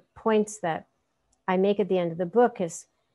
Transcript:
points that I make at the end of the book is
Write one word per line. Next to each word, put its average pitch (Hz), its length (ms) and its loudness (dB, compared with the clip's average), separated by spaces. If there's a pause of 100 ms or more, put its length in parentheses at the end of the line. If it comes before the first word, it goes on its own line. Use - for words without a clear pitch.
(160)
points 214 440 0
that - 280 -6 (600)
I 185 100 2
make 202 220 2
at 190 100 0
the 185 100 0
end 170 120 -2
of 165 60 -10
the 180 80 -2
book 233 360 2
is 170 240 -8 (280)